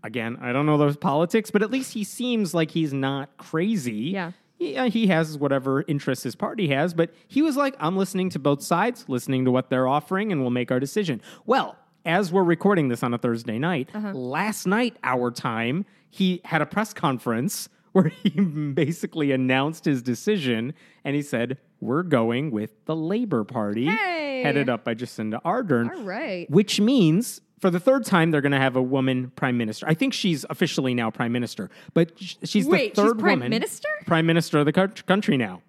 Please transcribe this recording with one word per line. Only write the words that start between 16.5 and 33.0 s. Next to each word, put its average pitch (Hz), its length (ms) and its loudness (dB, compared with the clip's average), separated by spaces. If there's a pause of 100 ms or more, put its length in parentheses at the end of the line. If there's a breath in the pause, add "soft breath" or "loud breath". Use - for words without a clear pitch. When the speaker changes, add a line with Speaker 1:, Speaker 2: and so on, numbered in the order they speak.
Speaker 1:
a - 20 2
press 214 260 -4
conference 120 800 -2 (120)
<laughs> - 100 -20
where 147 160 6 (160)
he 208 80 2
basically 151 1000 0
announced 131 540 0
his 139 160 2
decision, 127 720 -2 (300 soft breath)
and 143 120 -4
he 147 60 0
said, 131 380 -4 (200)
"We're 127 240 -2
going 131 460 0
with 110 220 -4 (140)
the 156 100 -4
Labor 165 480 -2
Party, 107 420 -4
Speaker 2:
Hey! 320 580 -2
Speaker 1:
headed 143 260 0
up 117 140 -2
by 117 120 -4
Jacinda 113 480 -8
Ardern." 165 520 0
Speaker 2:
All 339 80 -10
right. 196 460 -8
Speaker 1:
Which 196 300 4
means, 208 640 4 (180)
for 190 120 2
the 175 80 -2
third 262 260 4
time, 170 240 4
they're 151 120 2
gonna 139 180 2
have 131 160 2
a 127 80 4
woman 127 520 0
prime 127 220 0
minister. 110 300 -4
I 156 80 4
think 269 180 -2
she's 165 360 0
officially 143 440 0
now 120 160 0
prime 117 220 -4
minister, 120 400 -6 (240 loud breath)
but 165 240 4
sh-, - 240 -12
she's 214 240 0
Speaker 2:
Wait, 294 260 2
Speaker 1:
the 208 80 2